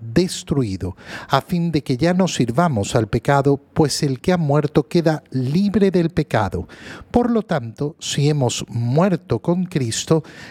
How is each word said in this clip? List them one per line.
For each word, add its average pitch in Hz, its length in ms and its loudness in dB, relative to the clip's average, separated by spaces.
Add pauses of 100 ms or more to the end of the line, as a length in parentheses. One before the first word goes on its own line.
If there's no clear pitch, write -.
destruido, 113 960 -2 (320)
a 139 140 2
fin 170 280 -2
de 151 120 -2
que 127 160 -2
ya 170 160 2
no 185 140 2
sirvamos 123 680 0
al 110 120 0
pecado, 139 520 2 (140)
pues 156 280 0
el 135 160 -2
que - 140 -2
ha 180 60 2
muerto 147 500 0
queda 160 420 0
libre 190 600 0
del 170 180 2
pecado. 95 580 -2 (440)
Por 240 200 4
lo 226 120 2
tanto, 143 560 -4
si 143 320 0
hemos 135 380 0
muerto 127 720 0
con 175 260 -2
Cristo, 147 580 -2 (260)